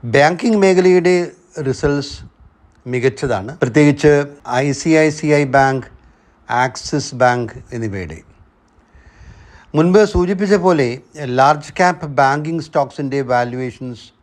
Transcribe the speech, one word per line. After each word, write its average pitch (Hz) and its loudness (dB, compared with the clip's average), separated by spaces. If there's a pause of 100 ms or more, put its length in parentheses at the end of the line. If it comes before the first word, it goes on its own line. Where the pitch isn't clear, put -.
ബാങ്കിങ് 160 2
മേഖലയുടെ 180 4 (340)
റിസൾട്ട്സ് 143 -4 (720)
മികച്ചതാണ്, 123 -4
പ്രത്യേകിച്ച് 147 4 (360)
ഐ 135 0
സി 135 -4
ഐ 156 4
സി 156 -8
ഐ 147 2
ബാങ്ക്, 135 0 (640)
ആക്സിസ് 127 -4
ബാങ്ക് 123 0 (200)
എന്നിവയുടെ. 98 -8 (1600)
മുൻപ് 185 4
സൂചിപ്പിച്ച 190 -2
പോലെ 156 0 (240)
ലാർജ് 139 0
ക്യാപ് 180 -2
ബാങ്കിങ് 147 -2
സ്റ്റോക്സിൻ്റെ 139 -4
വാല്യുവേഷൻസ് 123 -6 (160)